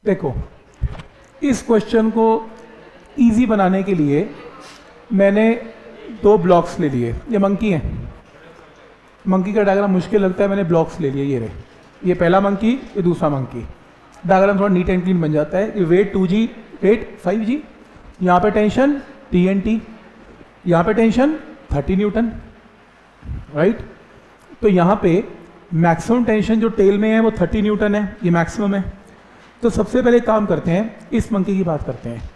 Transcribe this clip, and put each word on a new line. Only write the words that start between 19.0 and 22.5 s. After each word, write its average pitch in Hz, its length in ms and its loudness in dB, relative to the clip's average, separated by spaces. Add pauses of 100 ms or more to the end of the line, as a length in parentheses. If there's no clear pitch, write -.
T 180 160 2
N 196 140 0
T, 220 200 -2 (840)
यहाँ 170 160 2
पे 214 100 0
tension 240 420 2 (360)
thirty 143 240 -2
Newton, 214 360 0 (1200)